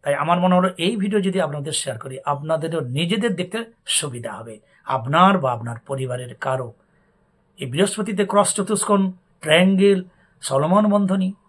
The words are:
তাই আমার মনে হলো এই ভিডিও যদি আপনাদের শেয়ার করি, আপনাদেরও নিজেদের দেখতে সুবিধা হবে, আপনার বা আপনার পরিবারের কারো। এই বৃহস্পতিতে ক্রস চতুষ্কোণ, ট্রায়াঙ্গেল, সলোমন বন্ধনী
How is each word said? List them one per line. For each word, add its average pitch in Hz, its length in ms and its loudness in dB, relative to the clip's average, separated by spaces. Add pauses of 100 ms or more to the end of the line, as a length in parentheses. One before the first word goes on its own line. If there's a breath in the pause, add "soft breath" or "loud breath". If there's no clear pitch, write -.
তাই 143 140 -2
আমার 160 240 0
মনে 180 160 4
হলো 185 220 4
এই 190 180 0
ভিডিও 202 240 0
যদি 190 220 0
আপনাদের 147 300 -4
শেয়ার 123 280 -6
করি, 131 160 -12 (100)
আপনাদেরও 156 560 -2
নিজেদের 170 540 -2
দেখতে 180 240 -6 (260)
সুবিধা 120 480 -4
হবে, 110 260 -16 (260 soft breath)
আপনার 147 540 4
বা 135 120 0
আপনার 117 260 -6 (100)
পরিবারের 127 480 -6
কারো। 131 380 -4 (840)
এই 139 100 -10
বৃহস্পতিতে 202 580 -2
ক্রস 196 300 2
চতুষ্কোণ, 196 560 0 (300)
ট্রায়াঙ্গেল, 185 600 4 (380 soft breath)
সলোমন 170 480 2
বন্ধনী 196 440 0 (160)